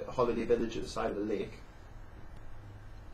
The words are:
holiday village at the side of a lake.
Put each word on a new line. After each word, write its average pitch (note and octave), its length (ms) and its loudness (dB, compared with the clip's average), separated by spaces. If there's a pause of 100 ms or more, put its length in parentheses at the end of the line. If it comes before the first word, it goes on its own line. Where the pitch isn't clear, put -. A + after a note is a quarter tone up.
(120)
holiday A#2 340 6
village A#2 320 6
at - 60 0
the - 60 -6
side A2 220 0
of G#2 60 -2
a G2+ 40 2
lake. G#2 320 0 (1600)